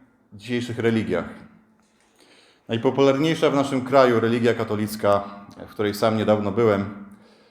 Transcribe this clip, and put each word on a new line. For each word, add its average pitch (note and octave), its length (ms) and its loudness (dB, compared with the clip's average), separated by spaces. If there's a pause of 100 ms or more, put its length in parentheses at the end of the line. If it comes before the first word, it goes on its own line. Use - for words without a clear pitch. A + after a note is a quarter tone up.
(320)
w A2 40 -20
dzisiejszych A#2+ 420 -8
religiach. G#2+ 460 0 (1400)
Najpopularniejsza C3+ 840 2
w C3+ 40 0
naszym C3+ 300 -2
kraju B2+ 360 4
religia A#2 340 2
katolicka, G#2 680 -2 (460)
w - 20 -20
której G#2 240 -2
sam A2 220 0
niedawno G#2 360 0
byłem, G2+ 540 0 (440)